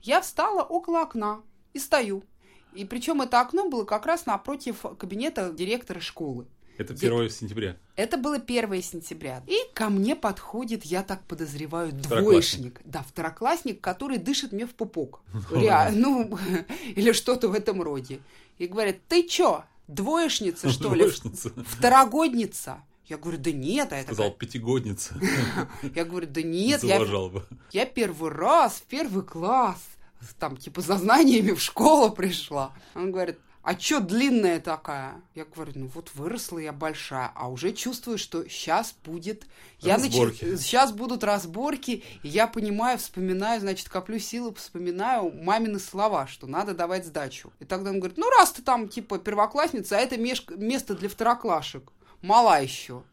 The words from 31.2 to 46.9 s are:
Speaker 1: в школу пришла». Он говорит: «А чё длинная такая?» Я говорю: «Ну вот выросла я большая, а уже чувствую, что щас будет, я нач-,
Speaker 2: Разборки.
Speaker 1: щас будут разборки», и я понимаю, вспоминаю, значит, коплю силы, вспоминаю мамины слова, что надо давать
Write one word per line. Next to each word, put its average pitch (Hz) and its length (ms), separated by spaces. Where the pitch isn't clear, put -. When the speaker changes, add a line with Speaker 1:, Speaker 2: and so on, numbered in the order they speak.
Speaker 1:
в - 80
школу 277 500
пришла». 165 600
Он 185 180
говорит: 175 260
«А 175 120
чё 302 260
длинная 208 580
такая?» 151 600
Я 156 100
говорю: 156 300
«Ну 131 200
вот 170 200
выросла 170 440
я 156 140
большая, 143 640
а 127 160
уже 143 220
чувствую, 247 440
что - 320
щас 196 460
будет, 170 420
я 185 180
нач-, 233 200
Speaker 2:
Разборки. 117 440
Speaker 1:
щас 254 300
будут 226 320
разборки», 208 800
и 147 60
я 180 180
понимаю, 226 500
вспоминаю, 190 640
значит, 196 300
коплю 196 280
силы, 233 360
вспоминаю 180 760
мамины 202 480
слова, 190 480
что - 200
надо 180 280
давать 175 300